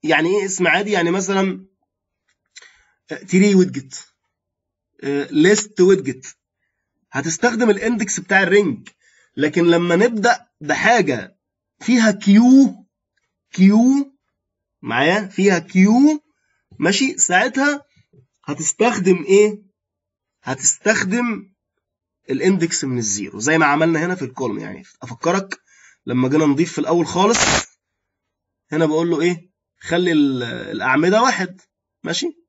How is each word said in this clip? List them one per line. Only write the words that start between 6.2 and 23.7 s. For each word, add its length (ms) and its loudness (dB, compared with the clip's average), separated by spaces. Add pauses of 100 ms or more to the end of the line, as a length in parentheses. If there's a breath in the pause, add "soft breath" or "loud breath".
هتستخدم 580 -2
الاندكس 500 -2
بتاع 240 0
الرينج. 460 0 (480)
لكن 280 0
لما 300 2
نبدأ 500 0 (160)
بحاجة 760 -2 (420)
فيها 320 2
كيو، 720 4 (680)
كيو 640 4 (680)
معايا، 400 0
فيها 380 0
كيو، 600 4 (580)
ماشي، 380 -2
ساعتها 680 0 (600)
هتستخدم 800 -2
إيه؟ 380 4 (840)
هتستخدم 1080 -4 (800)
الاندكس 540 -2
من 140 -4
الزيرو 420 -8
زي 180 0
ما 80 2
عملنا 400 0